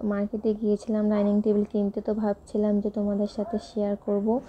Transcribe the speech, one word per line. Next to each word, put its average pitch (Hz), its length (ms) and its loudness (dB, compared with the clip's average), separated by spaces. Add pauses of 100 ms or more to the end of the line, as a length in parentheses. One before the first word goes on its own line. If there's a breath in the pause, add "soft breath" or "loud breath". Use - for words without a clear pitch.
মার্কেটে 208 500 -2
গিয়েছিলাম 208 560 0
ডাইনিং 208 320 4
টেবিল 208 220 2
কিনতে, 202 380 -2
তো 214 120 -2
ভাবছিলাম 208 640 0
যে 208 100 -2
তোমাদের 208 380 0
সাথে 214 340 -4
শেয়ার 202 340 -2
করব, 208 540 0